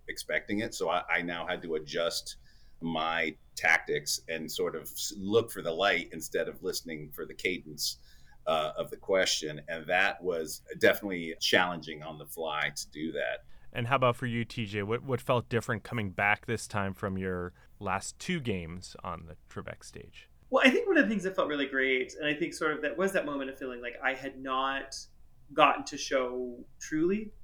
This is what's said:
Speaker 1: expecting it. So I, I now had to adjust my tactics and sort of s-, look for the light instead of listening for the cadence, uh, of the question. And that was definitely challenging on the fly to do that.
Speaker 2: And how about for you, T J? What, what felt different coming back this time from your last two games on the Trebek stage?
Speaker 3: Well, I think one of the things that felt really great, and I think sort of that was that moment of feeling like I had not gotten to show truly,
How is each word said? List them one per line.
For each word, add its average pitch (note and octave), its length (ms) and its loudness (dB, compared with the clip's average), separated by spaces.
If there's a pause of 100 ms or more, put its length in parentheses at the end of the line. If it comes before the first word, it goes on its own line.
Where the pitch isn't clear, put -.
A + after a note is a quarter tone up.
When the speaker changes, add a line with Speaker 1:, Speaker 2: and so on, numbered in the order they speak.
Speaker 1:
expecting - 520 -2
it. A#2 140 -4
So F2+ 160 0
I, E2+ 120 2 (160)
I F2 40 2
now E2+ 240 -2
had E2+ 160 -2
to E2 140 -2
adjust E2 640 -2 (440)
my E2 520 0 (220)
tactics D#2 640 2 (100)
and D#2+ 200 -4
sort E2+ 240 -2
of D2+ 100 -8
s-, - 340 -6
look G2+ 340 2
for G2 80 -6
the E2+ 100 -2
light F2 440 2
instead E2 340 -2
of - 140 -10
listening D#2+ 520 -6
for D#2+ 120 -8
the - 80 -14
cadence, D#2 640 -4 (480)
uh, D#2 320 2
of E2 100 -4
the - 80 -10
question. D#2+ 720 0
And E2 180 -6
that F2+ 360 2
was E2 400 -2 (160)
definitely F2+ 640 2
challenging E2 600 2
on D#2 140 -10
the D2 80 -14
fly D2+ 500 -2
to - 160 -8
do D#2 220 -6
that. C2+ 320 -4 (280)
Speaker 2:
And A#2 140 -4
how C3+ 100 4
about B2+ 200 6
for C3+ 100 -4
you, A#2 180 0
T A2+ 220 -4
J? G2+ 160 -2
What, G#2+ 200 -2
what B2+ 180 -2
felt B2 280 2
different A2+ 360 0
coming A2 260 -4
back G2+ 360 4
this A2+ 200 -2
time G2 280 0
from F#2+ 220 -2
your F2+ 360 -2 (260)
last G2 400 -4
two F3+ 220 -2
games F2+ 640 -6
on E2 220 -6
the D#2+ 100 -14 (120)
Trebek - 360 -10
stage? - 440 -18 (220)
Speaker 3:
Well, C4 160 6
I C4 40 12
think A4 180 4
one F4 100 6
of C4 60 8
the G3+ 40 2
things G#3 140 0
that F#3+ 140 -4
felt - 120 2
really C#3+ 180 0
great, C3 520 2
and D3+ 80 -2
I D3+ 80 2
think D3+ 200 -2
sort D#3 180 0
of C#3+ 100 -4
that D3 160 -2
was F#3+ 140 2
that E3 120 2
moment C#3 260 -4
of C3+ 80 -12
feeling B2 220 -8
like A#2+ 140 -6 (100)
I C3 100 2
had C3 260 -8
not C3+ 560 -2 (560)
gotten C#3+ 320 8
to - 120 -8
show B2+ 600 0 (240)
truly, F#3+ 520 2 (120)